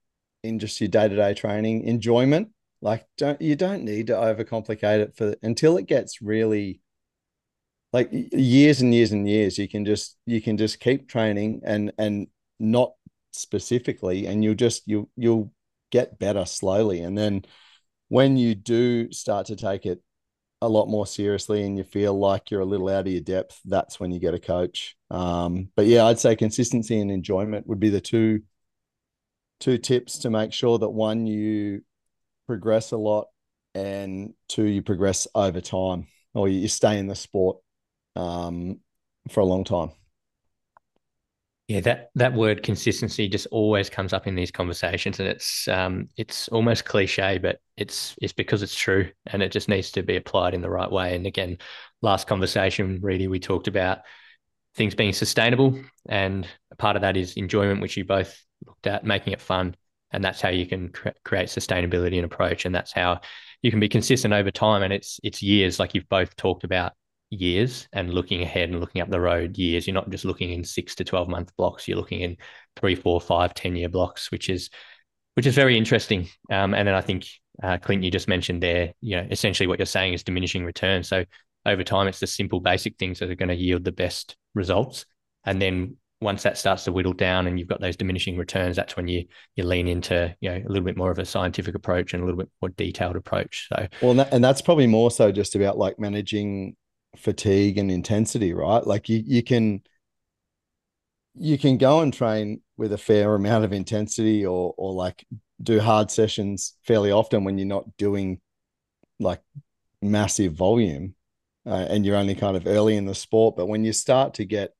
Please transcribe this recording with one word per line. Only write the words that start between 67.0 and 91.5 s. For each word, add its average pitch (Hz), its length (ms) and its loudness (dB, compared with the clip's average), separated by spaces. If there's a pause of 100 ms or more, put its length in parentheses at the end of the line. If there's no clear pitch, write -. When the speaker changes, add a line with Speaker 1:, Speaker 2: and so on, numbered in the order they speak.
Speaker 2:
years 98 600 -2
and 90 220 -4
looking 90 280 -2
ahead 87 260 -2
and 87 100 -4
looking 87 240 -4
up 87 80 -6
the 92 100 0
road 87 380 0
years. 85 300 -2
You're 95 60 -4
not 95 140 -4
just 92 160 -10
looking 90 280 -4
in 87 100 -8
six - 340 -8
to 92 80 -6
twelve 87 240 -2
month 87 280 -8
blocks. - 320 -4
You're 95 80 -2
looking 90 240 -8
in 90 160 -6 (400)
three, 95 180 2
four, 87 260 2
five, 87 340 0
ten-year 87 340 -4
blocks, 87 420 -4
which - 180 -6
is, 90 220 -4 (640)
which 123 120 2
is 123 80 4
very 131 220 6
interesting. 110 520 2 (200)
Um, 98 260 0
and 101 120 2
then 98 80 2
I 95 60 2
think, 92 260 -4 (340)
uh, 92 180 -2
Clint, 98 260 0
you 90 80 0
just 92 160 -2
mentioned 90 340 0
there, 87 380 0
you 101 160 -4
know, 90 140 -4
essentially 95 360 0
what 90 140 -2
you're 92 60 0
saying 95 260 0
is 87 100 -6
diminishing 90 420 -4
returns. 90 440 -2
So 92 160 0 (420)
over 101 160 2
time, 98 240 2
it's 95 140 -4
the - 80 -4
simple, 95 320 -4
basic 92 380 0
things 92 200 -4
that 90 120 -6
are 90 40 -6
gonna 90 200 -2
yield 90 280 0
the 90 80 -2
best - 460 -6 (180)
results. 98 500 -2 (400)
And 95 160 0
then 92 360 -2 (240)
once 101 240 -4
that - 120 0
starts 95 280 0
to 92 80 -2
whittle 90 220 0
down 92 340 0
and 90 100 -2
you've 87 100 -8
got - 120 -4
those 92 160 -4
diminishing 92 400 -4
returns, 90 400 -2
that's - 200 -6
when 90 120 -6
you, 87 160 -2 (320)
you 92 80 -4
lean 90 240 0
into, 87 520 -2
you 95 100 -6
know, 90 60 -4
a - 120 -8
little 98 160 -2
bit 90 120 -4
more 90 140 0
of 87 80 -4
a 92 60 -4
scientific 90 500 -4